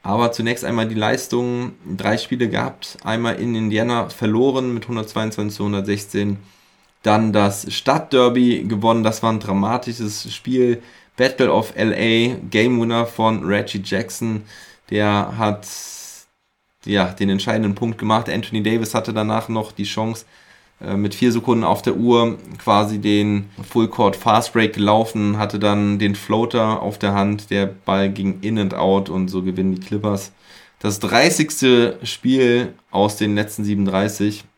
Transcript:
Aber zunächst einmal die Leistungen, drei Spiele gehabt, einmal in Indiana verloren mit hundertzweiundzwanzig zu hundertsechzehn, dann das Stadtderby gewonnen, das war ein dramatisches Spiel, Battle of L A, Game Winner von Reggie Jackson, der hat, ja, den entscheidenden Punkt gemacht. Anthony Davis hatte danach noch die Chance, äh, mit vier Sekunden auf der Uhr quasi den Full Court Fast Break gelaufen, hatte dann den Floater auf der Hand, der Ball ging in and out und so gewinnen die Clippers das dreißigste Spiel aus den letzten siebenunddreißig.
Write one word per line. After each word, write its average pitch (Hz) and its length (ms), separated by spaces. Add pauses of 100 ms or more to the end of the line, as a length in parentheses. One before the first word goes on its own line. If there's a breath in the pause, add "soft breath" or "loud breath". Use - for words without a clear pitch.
Aber 117 300
zunächst 117 320
einmal 110 240
die 110 80
Leistungen, 123 800 (200)
drei 104 220
Spiele 120 300
gehabt, - 560
einmal 117 320
in 117 180
Indiana 110 540
verloren 123 680
mit 110 140
hundertzweiundzwanzig 107 680
zu 104 80
hundertsechzehn, 101 720 (680 soft breath)
dann 107 280
das 101 400
Stadtderby 127 920
gewonnen, 113 400
das 110 180
war 113 100
ein 107 60
dramatisches 107 960
Spiel, 123 480 (340 loud breath)
Battle 127 360
of 113 240
L 110 160
A, 113 440 (140)
Game 117 300
Winner 117 260
von 110 380
Reggie 101 400
Jackson, 113 580 (480 loud breath)
der 104 480
hat, 107 300 (1160)
ja, 101 220
den 98 240
entscheidenden 104 460
Punkt 113 220
gemacht. 110 300
Anthony 107 340
Davis 110 320
hatte 113 180
danach 110 360
noch 110 220
die 101 140
Chance, - 420 (540 soft breath)
äh, 95 160
mit 101 180
vier 123 180
Sekunden 113 320
auf 85 180
der - 140
Uhr 117 420 (200)
quasi 107 400
den 104 520 (180)
Full 113 200
Court 104 260
Fast 113 380
Break 110 220
gelaufen, 107 640
hatte 101 200
dann 104 400
den 101 160
Floater 113 680
auf 104 160
der 101 160
Hand, 101 360
der 101 160
Ball 98 440
ging 95 320
in 110 160
and 98 160
out 95 340
und 92 180
so 92 160
gewinnen 92 320
die 90 60
Clippers 104 520 (460 loud breath)
das 101 220
dreißigste 127 1040
Spiel 123 680 (160)
aus 101 260
den 104 180
letzten 104 300
siebenunddreißig. 101 800 (140)